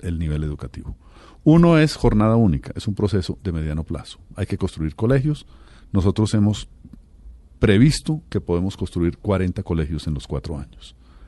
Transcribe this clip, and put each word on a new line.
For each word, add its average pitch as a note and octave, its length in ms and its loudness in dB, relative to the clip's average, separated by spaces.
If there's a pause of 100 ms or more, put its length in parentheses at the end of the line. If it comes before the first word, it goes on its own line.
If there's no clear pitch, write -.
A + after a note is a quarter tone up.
el E2+ 180 -6
nivel D2+ 260 -2
educativo. - 520 -10 (480)
Uno E3+ 320 6
es D3+ 180 4
jornada A2 420 4
única, F2+ 380 2
es - 140 -8
un G2+ 60 -4
proceso G2 500 -2
de F#2 80 -4
mediano D#2 320 -4
plazo. - 340 -12 (160)
Hay F#2+ 120 -6
que G2+ 100 -6
construir D#2+ 400 -6
colegios. C3+ 500 0 (460)
Nosotros G2+ 400 2
hemos G#2+ 340 2 (920)
previsto C#3 720 2
que G2 100 -4
podemos F2 380 -4
construir F2 400 -2
cuarenta F#2 440 -2
colegios D#2 440 -4
en D#2 80 -4
los C2 120 -8
cuatro D2 320 -8
años. - 380 -18 (320)